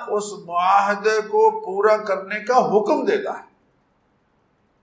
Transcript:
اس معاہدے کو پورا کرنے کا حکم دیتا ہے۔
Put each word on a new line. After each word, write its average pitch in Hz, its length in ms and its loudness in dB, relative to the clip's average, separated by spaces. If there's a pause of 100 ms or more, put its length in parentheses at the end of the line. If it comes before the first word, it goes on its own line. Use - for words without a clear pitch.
اس 208 160 -2 (220)
معاہدے 202 760 2
کو 214 440 2
پورا 202 320 2
کرنے 202 420 -6
کا 226 180 0
حکم 208 480 2
دیتا 98 260 -2
ہے۔ - 160 -14 (1400)